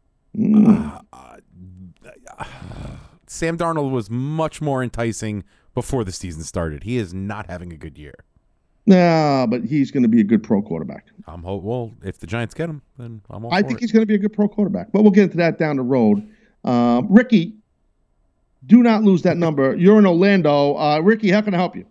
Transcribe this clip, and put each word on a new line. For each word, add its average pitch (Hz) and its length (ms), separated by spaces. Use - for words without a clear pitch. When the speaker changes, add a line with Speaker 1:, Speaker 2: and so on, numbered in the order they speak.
Speaker 1:
Mm. 107 640
Speaker 2:
Uh, 64 240
uh, - 60
<sighs> - 0
Sam 165 300
Darnold 160 340
was 117 180
much 147 520
more 135 220
enticing 110 600
before 123 300
the 95 80
season 82 320
started. 78 400
He 117 140
is 92 160
not 101 360
having 87 220
a 80 60
good 73 200
year. 73 180
Speaker 1:
No, 160 600
but 120 160
he's 135 280
gonna 127 160
be 113 140
a - 20
good 104 180
pro 104 200
quarterback. 80 440
Speaker 2:
I'm 85 160
ho-, 95 140
well, 113 340
if 95 140
the - 80
Giants 117 300
get 165 120
him, 151 140
then 117 320
I'm 107 160
all 117 80
Speaker 1:
I 185 80
Speaker 2:
for 185 60
Speaker 1:
think 127 120
Speaker 2:
it. - 40
Speaker 1:
he's 226 80
gonna 220 160
be 214 80
a - 20
good 208 160
pro 208 140
quarterback. 196 440
But 202 120
we'll 208 80
get 196 140
into 160 120
that 165 220
down 151 160
the 131 80
road. 110 440
Um, 120 460
Ricky, 202 440
do 202 160
not 220 220
lose 190 180
that 170 160
number. 147 380
You're 202 240
in 202 80
Orlando. 165 720
Uh, 151 220
Ricky, 214 300
how 208 120
can 214 120
I 175 40
help 175 180
you? 92 160